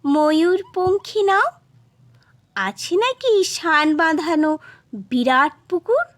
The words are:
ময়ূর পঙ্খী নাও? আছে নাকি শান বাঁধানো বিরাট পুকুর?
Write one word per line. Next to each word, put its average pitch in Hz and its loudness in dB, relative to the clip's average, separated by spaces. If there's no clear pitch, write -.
ময়ূর 311 2
পঙ্খী 381 -2
নাও? 392 2
আছে 202 -6
নাকি 466 0
শান 311 0
বাঁধানো 311 0
বিরাট 254 0
পুকুর? 453 -2